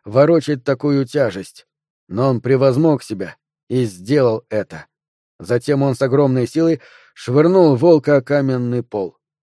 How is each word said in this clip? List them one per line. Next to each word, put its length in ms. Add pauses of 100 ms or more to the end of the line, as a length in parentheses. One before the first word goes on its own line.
ворочать 600
такую 420
тяжесть. 640 (420)
Но 200
он 120
превозмог 640
себя 340 (320)
и 160
сделал 640
это. 380 (520)
Затем 440
он 120
с 60
огромной 460
силой 340 (320)
швырнул 640
волка 420
о 40
каменный 600
пол. 340 (400)